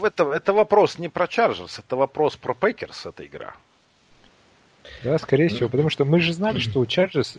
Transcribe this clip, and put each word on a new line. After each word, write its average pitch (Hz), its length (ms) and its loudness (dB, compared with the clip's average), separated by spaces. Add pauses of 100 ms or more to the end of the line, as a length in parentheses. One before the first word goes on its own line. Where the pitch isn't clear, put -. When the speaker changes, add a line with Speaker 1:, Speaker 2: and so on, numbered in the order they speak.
Speaker 1:
это, 180 300 0
это 170 200 0
вопрос 208 460 4
не 170 100 -8
про 175 180 -2
Чарджерс, 104 520 -2
это - 160 -8
вопрос 135 400 0
про 123 180 -6
Пекерс, - 520 -4
эта 78 200 -14
игра. 71 300 -14 (1500)
Speaker 2:
Да, 135 140 0
скорее 151 320 2
Speaker 3:
Ну. - 60 -6
Speaker 2:
всего, 120 140 -2
потому 147 200 0
что 143 160 0
мы 160 140 4
же 170 140 0
знали, 202 260 -2
что 113 200 -2
у 120 60 2
Чарджерс, 170 540 0